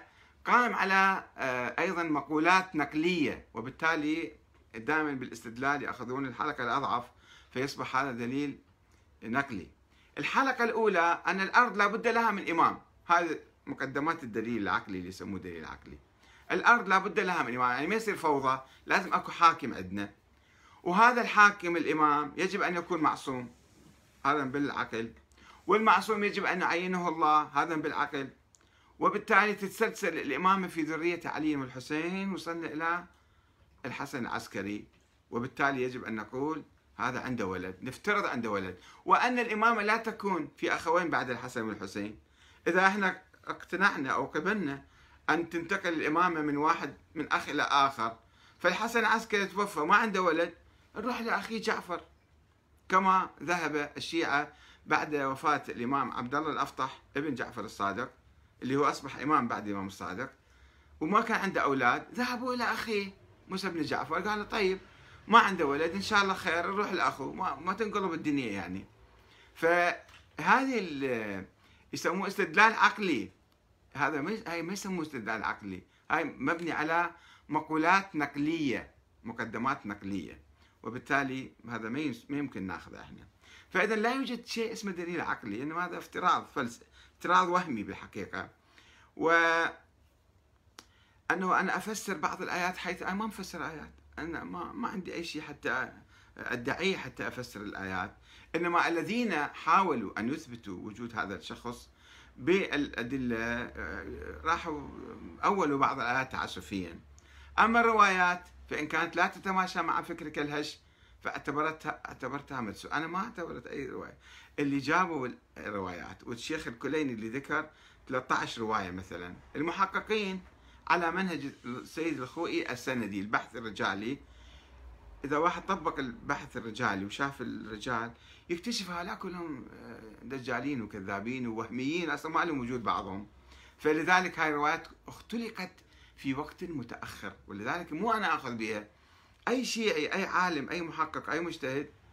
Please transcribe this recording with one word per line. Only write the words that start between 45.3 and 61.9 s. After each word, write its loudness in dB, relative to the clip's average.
تنتقل -2
الإمامة 2
من 0
واحد، 2
من -4
أخ 0
إلى 0
آخر، 4
فالحسن 2
العسكري 2
توفى -2
ما 4
عنده 4
ولد، 2
نروح -4
لأخيه -2
جعفر، -4
كما 6
ذهب 0
الشيعة 0
بعد 2
وفاة 2
الإمام -2
عبد -4
الله 0
الأفطح -4
ابن -2
جعفر -6
الصادق، -2
اللي -2
هو 4
أصبح -2
إمام 2
بعد -4
الإمام -4
الصادق، -8
وما 4
كان 2
عنده 0
أولاد، 4